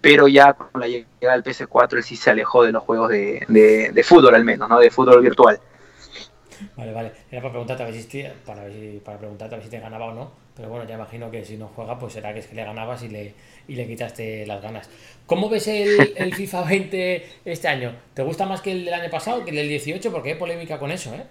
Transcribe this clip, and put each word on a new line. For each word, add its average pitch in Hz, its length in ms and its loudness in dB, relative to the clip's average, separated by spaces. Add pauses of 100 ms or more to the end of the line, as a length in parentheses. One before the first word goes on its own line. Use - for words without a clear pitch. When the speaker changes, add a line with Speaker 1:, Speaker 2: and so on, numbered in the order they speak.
Speaker 1:
pero 147 260 8
ya 139 240 8
con - 280 -10
la 123 60 -6
llegada 120 460 -4
del 123 100 0
P 131 100 -10
S 123 140 -12
cuatro 123 300 2
él 120 80 -4
sí 120 120 -14
se 123 140 0
alejó 110 340 2
de 113 80 2
los 113 100 -2
juegos 113 260 -2
de, 104 400 -4
de, 110 420 6
de - 120 2
fútbol 135 320 8
al 113 100 6
menos, 107 240 -2
¿no? 120 100 4
De 120 120 8
fútbol 123 320 6
virtual. 117 360 4 (1160)
Speaker 2:
Vale, 113 160 -12
vale. 113 200 -10 (180)
Era 123 100 -12
para 127 120 -10
preguntarte 123 300 -10
a 117 40 -8
ver 113 80 -12
si 117 60 -14
estoy, 139 260 -14 (180)
para 101 200 -18
ver 101 100 -16
si, 107 280 -18
para 104 140 -18
preguntarte 107 380 -16
a 110 40 -14
ver 104 60 -18
si 110 60 -20
te 113 100 -16
ganaba 110 260 -14
o 113 80 -14
no. 123 160 -16 (240)
Pero 113 140 -18
bueno, 117 180 -14
ya 113 100 -16
imagino 113 340 -16
que 110 120 -14
si 107 140 -18
no 107 180 -16
juega, 117 240 -12
pues 120 140 -14
será 107 220 -14
que 110 60 -14
es 107 80 -20
que 110 60 -20
le 110 100 -12
ganabas 113 380 -12
y 113 60 -16
le, 104 260 -16 (320)
y 139 100 -14
le 120 100 -10
quitaste 113 600 -12
las 101 140 -10
ganas. 107 300 -16 (340)
¿Cómo 190 240 -2
ves 214 200 -4
el, 208 480 2
el 190 180 -6
Speaker 1:
<laughs> - 20 -10
Speaker 2:
fifa 190 260 -8
veinte 185 680 -4 (140)
este 170 200 -8
año? 127 280 -6 (180)
¿Te 135 100 -8
gusta 160 220 -6
más 190 160 -8
que 196 120 -8
el 180 120 -8
del 175 80 -6
año 170 180 -8
pasado, 214 320 -8
que 175 80 -12
el 151 60 -8
del 147 120 -6
dieciocho? 151 440 -8
Porque 143 200 -8
hay 160 60 -10
polémica 170 400 -10
con 143 120 -8
eso, 160 240 -10
¿eh? 240 160 -16